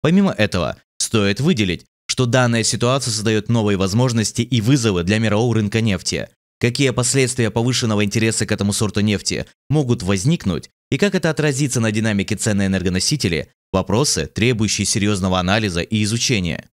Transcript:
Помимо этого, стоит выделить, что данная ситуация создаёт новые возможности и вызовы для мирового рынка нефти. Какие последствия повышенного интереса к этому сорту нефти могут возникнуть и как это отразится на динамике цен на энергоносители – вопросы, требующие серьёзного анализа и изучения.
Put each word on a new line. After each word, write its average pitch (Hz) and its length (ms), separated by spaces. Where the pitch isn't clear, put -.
Помимо 185 300
этого, 90 460
стоит 101 420
выделить, 107 460
что - 180
данная 120 380
ситуация 120 480
создаёт 107 380
новые 107 280
возможности 113 680
и 120 180
вызовы 110 420
для 101 160
мирового 113 380
рынка 110 240
нефти. 101 480
Какие 123 300
последствия 123 600
повышенного 117 540
интереса 110 420
к 98 60
этому 101 200
сорту 104 280
нефти 98 460
могут 123 360
возникнуть 95 680
и 135 60
как 190 180
это 170 140
отразится 143 500
на 113 100
динамике 107 460
цен 104 220
на 98 80
энергоносители – 90 840
вопросы, 92 540
требующие 107 580
серьёзного 95 560
анализа 92 400
и 107 240
изучения. 104 680